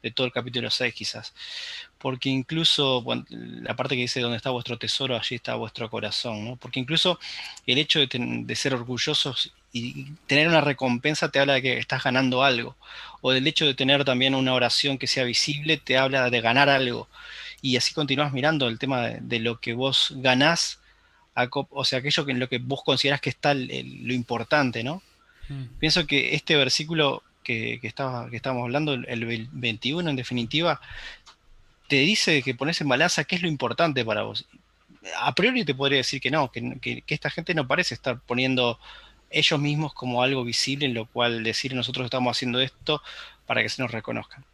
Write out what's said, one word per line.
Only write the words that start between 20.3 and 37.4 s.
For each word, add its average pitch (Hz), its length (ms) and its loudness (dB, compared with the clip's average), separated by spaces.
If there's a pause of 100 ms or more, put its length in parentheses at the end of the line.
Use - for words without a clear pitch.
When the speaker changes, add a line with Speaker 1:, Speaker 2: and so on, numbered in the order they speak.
Speaker 1:
a 123 140 0
co-, 139 200 -4
o 139 160 -4
sea, 135 140 0
aquello 147 260 0
que, 139 60 -4
en 123 80 -2
lo 127 100 -2
que 127 80 -2
vos 123 260 -4
considerás 143 380 2
que 143 80 -2
está 147 220 0
el, 131 180 -2
el, 127 380 -8
lo 123 60 0
importante, 120 680 2
¿no? 156 200 -6 (460)
Speaker 2:
Mm. 135 160 -8 (140)
Speaker 1:
Pienso 156 280 2
que 135 260 2
este 151 220 2
versículo 151 680 2 (220)
que, 117 360 -4
que 120 80 -8
estaba, 123 440 -6
que 117 60 -8
estábamos 127 260 -2
hablando, 143 300 0
el, 123 140 -4
el 117 180 -4
ve-, 117 260 -4
veintiuno, 131 580 -2
en 139 60 0
definitiva, 127 680 -2 (1080)
te 143 100 4
dice 156 440 4
que 127 140 -2
pones 151 260 -2
en 147 80 0
balanza 156 360 4
qué - 100 -2
es 175 80 -4
lo 180 40 0
importante 131 560 2
para 104 200 0
vos. 107 220 -8 (760)
A 135 140 0
priori 233 280 4
te 139 120 0
podría 139 240 2
decir 131 200 -2
que 127 120 -2
no, 147 200 2
que, 123 300 -6
que, 123 200 -6
que - 120 -6
esta 151 160 -4
gente 170 240 -4